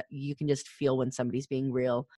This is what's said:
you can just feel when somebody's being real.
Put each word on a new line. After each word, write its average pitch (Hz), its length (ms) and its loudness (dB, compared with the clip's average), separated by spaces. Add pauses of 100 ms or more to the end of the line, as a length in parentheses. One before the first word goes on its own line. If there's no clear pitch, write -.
you 143 260 -6
can 151 140 -4
just 139 200 0
feel 131 280 2
when 131 160 2
somebody's 127 340 -2
being 135 260 0
real. 123 460 2